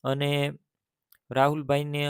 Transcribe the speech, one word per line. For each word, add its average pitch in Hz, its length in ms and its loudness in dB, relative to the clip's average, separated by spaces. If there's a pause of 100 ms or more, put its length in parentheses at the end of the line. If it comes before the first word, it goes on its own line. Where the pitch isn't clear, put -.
અને 139 280 -2 (960)
રાહુલભાઈને 143 800 0